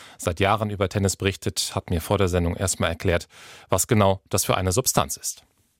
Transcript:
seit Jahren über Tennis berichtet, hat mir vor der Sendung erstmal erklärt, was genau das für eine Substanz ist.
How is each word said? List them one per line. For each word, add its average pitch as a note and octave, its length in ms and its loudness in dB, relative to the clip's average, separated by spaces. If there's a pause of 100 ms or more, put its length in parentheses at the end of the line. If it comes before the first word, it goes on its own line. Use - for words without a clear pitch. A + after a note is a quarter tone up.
(180)
seit F2 220 -4
Jahren G#2 300 2
über G2+ 180 -2
Tennis G2 300 0
berichtet, - 580 -4
hat - 140 -6
mir F2 100 0
vor G2+ 180 0
der F#2+ 120 2
Sendung E2+ 260 0
erstmal F#2 360 -2
erklärt, E2+ 360 0 (420)
was - 180 0
genau G2 420 4
das - 160 0
für - 100 2
eine F#2 160 0
Substanz - 460 0
ist. - 260 -10 (360)